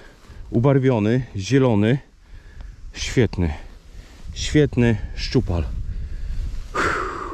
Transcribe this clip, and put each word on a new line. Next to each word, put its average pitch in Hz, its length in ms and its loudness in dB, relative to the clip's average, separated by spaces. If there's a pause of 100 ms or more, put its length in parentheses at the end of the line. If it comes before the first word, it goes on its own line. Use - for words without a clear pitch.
(500)
ubarwiony, 127 760 4 (100)
zielony. 113 640 4 (920)
Świetny, 90 600 0 (800)
świetny 123 640 2 (180)
szczupal. 92 480 0 (1700)